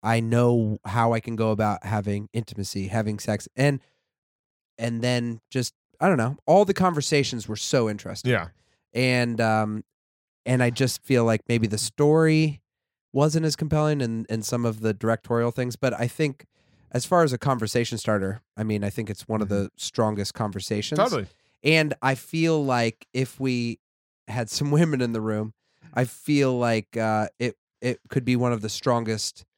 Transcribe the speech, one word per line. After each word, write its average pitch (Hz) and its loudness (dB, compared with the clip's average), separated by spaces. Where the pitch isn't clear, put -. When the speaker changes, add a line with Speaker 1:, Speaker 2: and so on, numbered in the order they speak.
Speaker 1:
I 117 2
know 113 2
how 117 0
I 113 0
can 117 -8
go 110 0
about 104 -2
having 104 -4
intimacy, 101 -6
having 107 -2
sex." 107 -4
And, 139 2
and 117 -4
then 120 -2
just, 127 -4
I 175 2
don't 170 4
know, 120 0
all 190 8
the 190 0
conversations 143 0
were 107 -6
so 117 0
interesting. 104 -6
Speaker 2:
Yeah. 87 0
Speaker 1:
And, 120 2
um, 110 0
and 127 2
I 120 4
just 120 -2
feel 123 2
like 113 2
maybe 117 2
the 104 -2
story 156 2
wasn't 151 2
as 151 0
compelling 151 0
and, 113 -2
and 110 -2
some 120 -2
of 110 -2
the 110 0
directorial 117 0
things, 123 -6
but 127 0
I 120 0
think 143 -4
as 123 -2
far 175 4
as 147 2
a 123 -4
conversation 120 0
starter, 101 -2
I 107 -6
mean, 107 -2
I 101 0
think 107 -6
it's - -10
one 110 -2
of 101 -4
the 101 -2
Speaker 2:
Mm-hmm. - -12
Speaker 1:
strongest 107 -2
conversations. 104 -4
Speaker 2:
Totally. 185 0
Speaker 1:
And 156 2
I 135 2
feel 160 0
like 120 -2
if 127 -4
we 120 -2
had 113 -4
some 143 -2
<laughs> 147 4
women 156 2
in 120 0
the 113 -2
room, 110 -2
I 123 0
feel 135 0
like, 117 0
uh, 110 0
it, 120 -4
it 123 -2
could 127 -2
be 123 2
one 120 2
of 113 -2
the 107 -6
strongest 113 -2